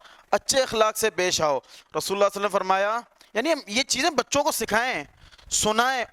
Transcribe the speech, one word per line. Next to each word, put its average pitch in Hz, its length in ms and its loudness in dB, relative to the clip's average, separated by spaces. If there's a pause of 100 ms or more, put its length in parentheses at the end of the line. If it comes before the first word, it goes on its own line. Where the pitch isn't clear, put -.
(300)
اچھے 262 320 2
اخلاق 214 340 2
سے 220 140 0
پیش 180 300 0
آؤ۔ 147 180 0
رسول - 340 -16
اللہ 156 80 -2
صلی 190 160 -4
اللہ - 20 -4
علیہ 202 80 6
وسلم 202 160 -2
نے 208 60 -2
فرمایا، 196 520 0 (340)
یعنی 262 180 0
ہم 294 140 0
یہ 208 160 -2
چیزیں 277 280 0
بچوں 277 320 0
کو 240 100 0
سکھائیں، 214 520 -2 (460)
سنائیں 240 640 0